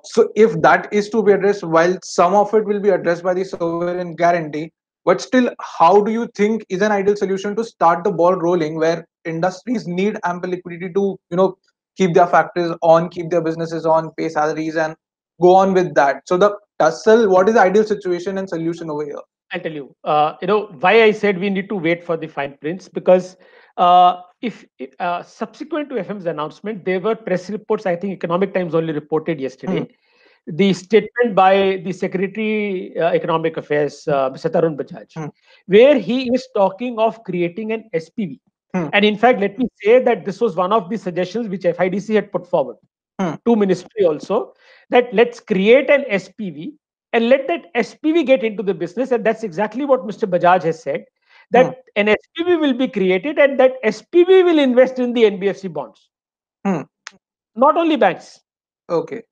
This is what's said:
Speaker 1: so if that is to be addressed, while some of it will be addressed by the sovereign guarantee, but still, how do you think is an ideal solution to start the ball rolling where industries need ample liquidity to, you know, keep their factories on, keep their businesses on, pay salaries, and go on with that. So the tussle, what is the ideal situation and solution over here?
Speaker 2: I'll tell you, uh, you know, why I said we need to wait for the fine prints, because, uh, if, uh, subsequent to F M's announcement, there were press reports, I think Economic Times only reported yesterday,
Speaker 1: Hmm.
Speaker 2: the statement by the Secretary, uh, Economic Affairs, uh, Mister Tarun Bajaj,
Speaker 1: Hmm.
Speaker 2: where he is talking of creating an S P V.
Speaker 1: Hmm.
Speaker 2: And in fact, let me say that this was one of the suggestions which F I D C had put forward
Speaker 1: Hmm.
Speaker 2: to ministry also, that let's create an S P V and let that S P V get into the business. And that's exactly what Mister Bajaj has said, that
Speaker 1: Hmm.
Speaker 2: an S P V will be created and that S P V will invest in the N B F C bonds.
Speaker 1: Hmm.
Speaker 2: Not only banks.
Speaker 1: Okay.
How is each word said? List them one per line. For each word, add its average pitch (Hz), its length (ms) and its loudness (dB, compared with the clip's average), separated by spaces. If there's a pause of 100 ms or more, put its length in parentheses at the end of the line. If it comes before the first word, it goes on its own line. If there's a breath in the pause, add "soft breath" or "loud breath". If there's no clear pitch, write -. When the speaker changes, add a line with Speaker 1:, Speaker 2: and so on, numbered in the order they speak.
Speaker 1:
so - 300 0
if 190 280 4
that 165 300 2
is 208 180 -2
to 226 120 0
be 196 100 4
addressed, 196 300 2
while 170 400 2
some 180 320 0
of 202 200 2
it 220 100 2
will 202 160 -2
be 202 100 2
addressed 170 320 0
by 185 120 -2
the 185 100 -4
sovereign 175 680 -6
guarantee, 160 580 -2 (320)
but 190 160 2
still, 254 300 0 (100)
how 185 420 4
do 214 80 -2
you 220 240 -4
think 214 340 -2
is 185 140 -2
an 214 100 2
ideal 202 240 0
solution 196 400 -4
to 226 80 -4
start 175 400 0
the 202 80 0
ball 170 220 2
rolling 160 420 -2
where 165 300 -2 (180)
industries 185 640 -6
need 190 380 -2
ample 180 260 -6
liquidity 180 420 -10
to, 196 260 -2 (120)
you 175 60 -4
know, 185 200 0 (420)
keep 185 160 0
their 175 200 6
factories 165 380 0 (100)
on, 165 280 4
keep 165 200 -10
their 170 120 0
businesses 160 420 -6 (100)
on, 160 220 0
pay 160 120 -4
salaries, 156 480 -4
and 160 200 -4 (460)
go 180 120 8
on 190 200 4
with 180 260 0
that. 139 220 0 (100)
So 180 60 0
the 202 120 4 (280)
tussle, 220 500 4
what 190 200 4
is 226 80 0
the 226 40 6
ideal 190 240 4
situation 190 540 -4
and 190 100 -8
solution 165 420 -6
over 147 140 -6
here? 143 160 -12 (320)
Speaker 2:
I'll 180 80 -8
tell 165 120 -8
you, 143 220 -12 (100)
uh, 151 380 0
you 185 40 -6
know, 208 200 0 (140)
why 208 220 6
I 220 80 6
said 202 280 0
we 202 120 -2
need 196 200 -4
to 220 60 -4
wait 170 280 -2
for 165 120 -4
the 156 100 -8
fine 143 340 -8
prints, 175 280 -10
because, - 480 0 (420 soft breath)
uh, 180 420 6 (220)
if, - 220 -10 (360)
uh, 175 220 -6
subsequent 294 680 -10
to 254 80 -6
F 180 120 -8
M's 196 160 -10
announcement, 160 580 -8
there 185 160 -2
were 220 140 -2
press 190 360 -6
reports, 214 360 -4
I 175 100 -2
think 190 160 -6
Economic 180 420 -4
Times 175 200 -4
only 165 180 0
reported 156 480 -4
yesterday, 135 400 -6
Speaker 1:
Hmm. - 800 -16
Speaker 2:
the 196 140 4
statement 214 600 0
by 190 200 6 (320)
the 185 60 -6
Secretary, 202 1080 -4
uh, 170 120 0 (100)
Economic 165 360 -2
Affairs, 147 500 -4
uh, 139 240 0
Mister 139 200 -8
Tarun 160 260 0
Bajaj, 131 380 -14
Speaker 1:
Hmm. 156 120 -10 (400 soft breath)
Speaker 2:
where 247 320 6
he 208 200 -4 (140)
is 247 220 -2
talking 214 440 -2
of 220 260 -2
creating 175 480 -6
an 220 200 -8
S 160 180 -6
P 208 160 -8
V. 139 140 -14 (340)
Speaker 1:
Hmm. 170 180 -2
Speaker 2:
And 202 120 -6
in 214 120 -2
fact, 214 240 0
let 202 180 -6
me 254 80 -4 (160)
say 226 160 4 (120)
that 190 160 -4
this 196 140 -10
was 208 160 -4
one 185 220 -2
of 180 120 -6
the 226 80 -8 (100)
suggestions 180 400 -6
which 190 160 -10
F 170 160 -2
I 185 80 0
D 190 180 -4
C 220 140 -4
had 202 160 -10
put 170 180 -8
forward 127 220 -2 (440)
Speaker 1:
Hmm. 170 140 -4 (120)
Speaker 2:
to 233 100 4
ministry 202 480 -2
also, 180 480 -6 (380 soft breath)
that 247 300 2
let's 240 200 0
create 220 500 2
an 277 140 2 (180)
S - 60 -20 (120)
P 196 160 -8
V 180 180 -14 (380)
and 233 160 2
let 269 200 2
that 339 260 -6
S 233 200 -4
P 311 180 -2
V 330 200 2
get 254 120 2
into 220 180 -4
the 190 120 -2
business. 170 380 -6
And 220 120 -2
that's 220 180 -2
exactly 208 420 -6
what 262 220 0
Mister 214 200 -6
Bajaj 175 440 2
has - 180 -8
said, 147 160 -8 (520 soft breath)
that 254 100 6
Speaker 1:
Hmm. 254 60 -6 (280)
Speaker 2:
an 208 80 2
S 214 160 2 (100)
P 330 140 -6
V 349 80 4
will 294 260 0
be 262 140 -2
created 196 420 -2
and 277 220 4
that 254 220 4
S 214 200 -2
P 349 220 4
V 370 240 6
will 330 100 4
invest 254 400 2
in 247 140 -2
the 233 140 2
N 202 140 0
B 196 80 -2
F 185 140 -6
C 196 60 -8
bonds. 147 420 -14 (540)
Speaker 1:
Hmm. 175 180 -2 (840)
Speaker 2:
Not 302 180 4
only 320 120 2
banks. 202 320 0 (640)
Speaker 1:
Okay. 156 420 -4